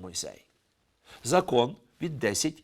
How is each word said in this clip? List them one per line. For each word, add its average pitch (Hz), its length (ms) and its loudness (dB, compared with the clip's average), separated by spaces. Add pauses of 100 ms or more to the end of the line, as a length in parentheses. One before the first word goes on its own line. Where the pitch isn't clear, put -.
Мойсей? 85 440 -10 (800)
Закон 131 520 2 (260)
від 156 180 -6
десять 113 440 -2